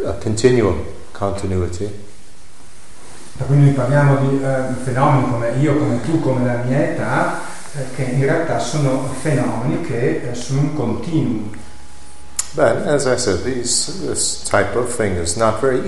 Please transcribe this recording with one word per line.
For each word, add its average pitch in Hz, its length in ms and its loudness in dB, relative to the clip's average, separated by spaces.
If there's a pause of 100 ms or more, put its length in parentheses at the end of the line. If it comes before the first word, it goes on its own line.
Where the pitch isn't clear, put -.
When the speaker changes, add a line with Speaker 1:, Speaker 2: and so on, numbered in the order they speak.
Speaker 1:
a, - 100 -2
a - 40 -2
continuum, 107 720 2 (260)
continuity. 95 800 -2 (1500)
Speaker 2:
Per 127 100 -4
cui 143 120 4
noi 139 140 8
parliamo 139 440 4 (120)
di, 135 140 2
eh, 131 400 0
fenomeni 127 480 4
come 117 200 0 (100)
io, 147 160 4
come 123 260 2
tu, 160 180 2
come 127 260 2
la 120 160 0
mia 135 280 2
età, - 500 -2 (360)
eh, 131 180 -6
che 139 100 -2
in 127 180 0
realtà 156 360 2
sono 135 500 0 (120)
fenomeni 123 600 0
che, 120 480 -2
eh, 120 40 -4
sono 135 260 -2
un 156 140 0
continuum. 113 760 -2 (1040)
Speaker 1:
But 135 320 2
as 143 200 2
I 123 100 2
said, 98 260 0
these, 131 640 -2
this - 380 -4
type 104 320 2
of 123 120 0
thing 101 280 0
is 85 200 -2
not 110 240 2
very 135 280 2